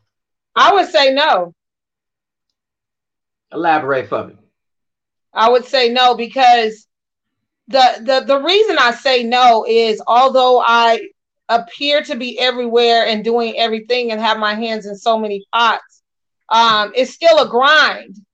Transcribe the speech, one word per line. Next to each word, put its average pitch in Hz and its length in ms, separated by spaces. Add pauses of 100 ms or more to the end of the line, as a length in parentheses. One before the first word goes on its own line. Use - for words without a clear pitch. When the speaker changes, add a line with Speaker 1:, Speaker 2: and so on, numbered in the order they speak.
(560)
Speaker 1:
I 294 180
would 370 160
say 277 240
no. 240 400 (2000)
Speaker 2:
Elaborate 139 580
for 110 180
me. 92 60 (1000)
Speaker 1:
I 220 160
would 240 160
say 247 240
no, 247 260
because 233 720 (800)
the, 247 340
the, 254 240
the 269 160
reason 370 380
I 240 120
say 247 320
no 240 440
is, 220 400
although 254 580
I 233 420 (420)
appear 285 540
to 285 120
be 240 240
everywhere 240 680
and 214 180
doing 226 340
everything 226 540
and 214 100
have 220 180
my 214 160
hands 220 300
in 202 100
so 226 240
many 208 340
pots, 226 480 (480)
um, 214 460
it's 247 180
still 330 260
a 233 100
grind. 233 680 (160)